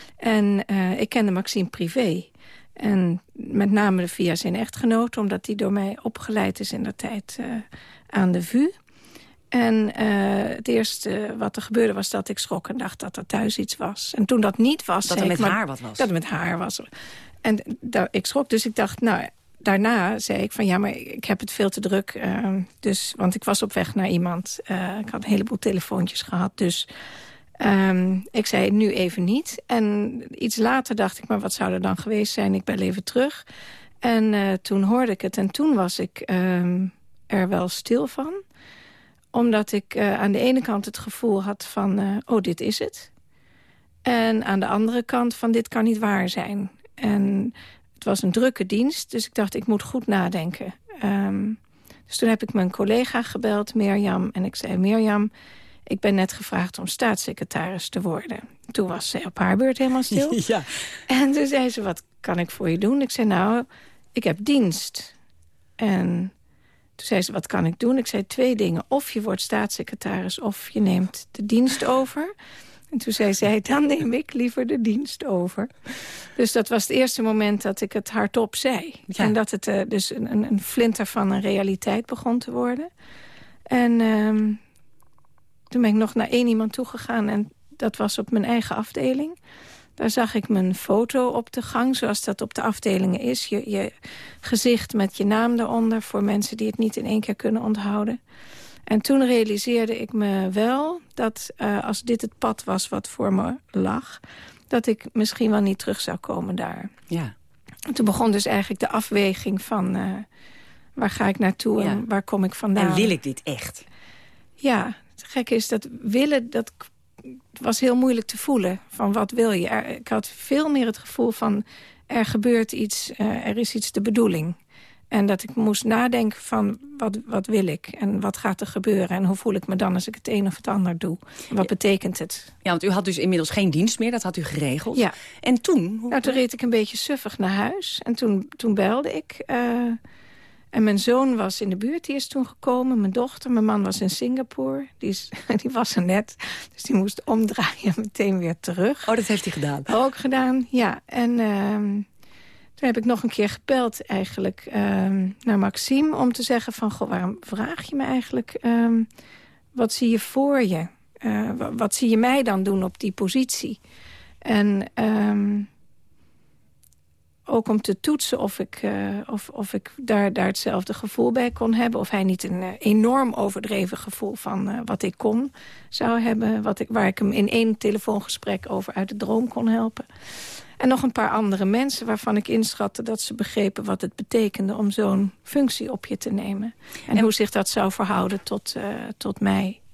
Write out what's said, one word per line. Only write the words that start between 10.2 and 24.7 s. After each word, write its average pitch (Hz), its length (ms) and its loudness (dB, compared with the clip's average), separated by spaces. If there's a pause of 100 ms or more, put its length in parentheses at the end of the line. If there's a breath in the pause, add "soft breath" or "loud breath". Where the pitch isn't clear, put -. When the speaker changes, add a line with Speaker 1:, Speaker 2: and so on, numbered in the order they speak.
Speaker 1:
het 214 120 -8
eerste 214 720 0
wat 208 180 -4
er 214 60 -6
gebeurde 226 300 2
was 196 180 -4
dat 196 180 -4
ik 202 100 -6
schrok - 300 -6
en - 80 -6
dacht - 240 -8
dat - 160 -10
er - 100 -10
thuis 220 320 -2
iets 208 180 -4
was. - 380 -6
En 220 100 2
toen 233 160 4
dat 202 180 2
niet 269 260 4
was, 190 220 0
Speaker 2:
Dat - 120 -2
Speaker 1:
zei - 120 2
Speaker 2:
er 180 40 2
Speaker 1:
ik, 165 60 2
Speaker 2:
met 214 80 4
Speaker 1:
maar 185 100 2
Speaker 2:
haar 214 80 -2
wat 135 140 -8
was. 110 180 -8
Speaker 1:
dat 262 80 2
er 196 60 0
met 165 120 0
haar 170 340 -4
was. 185 220 -6 (600 loud breath)
En 214 220 2 (180)
da-, 226 300 0
ik 190 160 -2
schrok, 277 220 0
dus 220 180 2
ik 220 80 -4
dacht... - 260 -2
nou, 208 280 2 (300)
daarna 208 600 2
zei 202 240 -2
ik 208 100 -2
van, 214 140 0
"Ja, 185 120 4
maar 202 180 0
ik - 280 -12
heb 196 160 0
het 208 100 -10
veel 202 180 0
te - 120 -6
druk." 196 300 0
Ehm, 196 500 -2 (200)
dus, - 360 -2
want 185 180 2
ik - 100 -8
was - 180 0
op 208 100 -2
weg 180 220 -2
naar 190 140 0
iemand. 175 560 -2
Eh, 185 340 -4